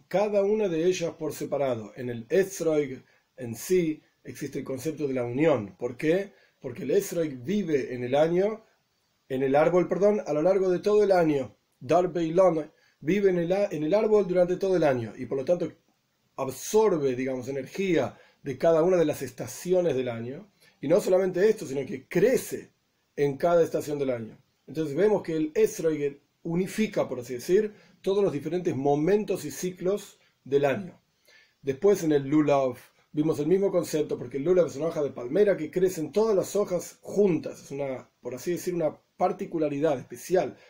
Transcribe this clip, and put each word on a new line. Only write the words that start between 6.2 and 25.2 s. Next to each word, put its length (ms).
Porque 240
el 80
Esroig 500
vive 520
en 100
el 120
año, 500
en 140
el 120
árbol, 320
perdón, 380
a 80
lo 80
largo 280
de 100
todo 260
el 80
año. 420
Dar 320
Beilon 580
vive 300
en 80
el 140
a-, 180
en 140
el 100
árbol 340
durante 300
todo 180
el 80
año, 320
y 120
por 100
lo 80
tanto 260
absorbe, 800
digamos, 320
energía 680
de 160
cada 240
una 160
de 80
las 160
estaciones 720
del 140
año, 400
y 60
no 120
solamente 480
esto, 200
sino 180
que 220
crece 640
en 220
cada 260
estación 360
del 100
año. 300
Entonces 300
vemos 260